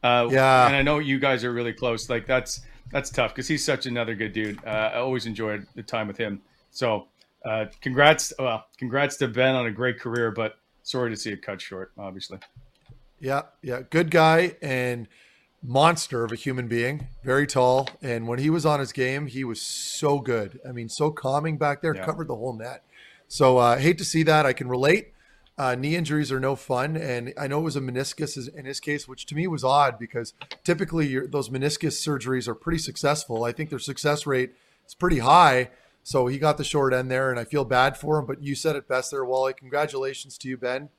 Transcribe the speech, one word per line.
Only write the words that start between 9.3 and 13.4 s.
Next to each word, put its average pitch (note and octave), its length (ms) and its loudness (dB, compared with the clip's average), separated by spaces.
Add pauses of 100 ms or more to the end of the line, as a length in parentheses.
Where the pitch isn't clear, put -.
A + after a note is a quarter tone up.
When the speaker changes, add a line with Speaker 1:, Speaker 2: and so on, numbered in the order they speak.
Speaker 1:
on B2 100 0
a A2+ 60 -2
great A#2+ 280 -2
career, A#2 320 -2
but A2 240 -4 (280)
sorry B2+ 260 -4
to G#2+ 80 -6
see G#2+ 140 -6
it G2 100 -10
cut G2 180 -10
short, F#2+ 380 -12
obviously. F#2+ 420 -14 (880)
Speaker 2:
Yeah, C#3 160 -2 (220)